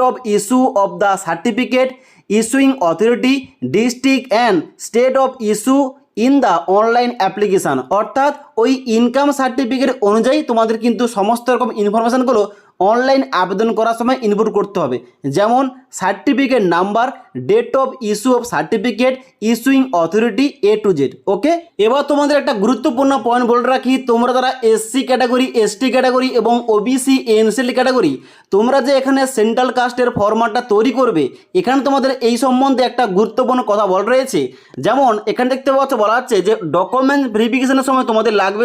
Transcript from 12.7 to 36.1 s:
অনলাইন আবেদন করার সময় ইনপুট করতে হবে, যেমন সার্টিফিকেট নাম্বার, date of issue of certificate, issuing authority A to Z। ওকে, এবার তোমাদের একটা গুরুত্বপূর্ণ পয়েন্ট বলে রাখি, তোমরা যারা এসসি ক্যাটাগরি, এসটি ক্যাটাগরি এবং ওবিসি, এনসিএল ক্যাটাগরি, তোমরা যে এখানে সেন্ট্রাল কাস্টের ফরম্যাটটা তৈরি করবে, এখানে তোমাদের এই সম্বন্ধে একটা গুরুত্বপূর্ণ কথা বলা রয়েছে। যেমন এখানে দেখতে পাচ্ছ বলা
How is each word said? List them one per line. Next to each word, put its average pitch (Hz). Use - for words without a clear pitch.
অনলাইন 262
আবেদন 196
করার 226
সময় 254
ইনপুট 208
করতে 196
হবে, 127
যেমন 233
সার্টিফিকেট 240
নাম্বার, 208
date 233
of 262
issue 247
of 240
certificate, 220
issuing 262
authority 208
A -
to 208
Z। -
ওকে, 277
এবার 269
তোমাদের 285
একটা 269
গুরুত্বপূর্ণ 254
পয়েন্ট 247
বলে 240
রাখি, 254
তোমরা 240
যারা 254
এসসি 220
ক্যাটাগরি, 254
এসটি 208
ক্যাটাগরি 254
এবং 233
ওবিসি, 254
এনসিএল 220
ক্যাটাগরি, 247
তোমরা 240
যে 277
এখানে 269
সেন্ট্রাল 220
কাস্টের 247
ফরম্যাটটা 214
তৈরি 226
করবে, 202
এখানে 247
তোমাদের 269
এই 240
সম্বন্ধে 262
একটা 247
গুরুত্বপূর্ণ 226
কথা 208
বলা 196
রয়েছে। 254
যেমন 247
এখানে 247
দেখতে 254
পাচ্ছ 269
বলা 214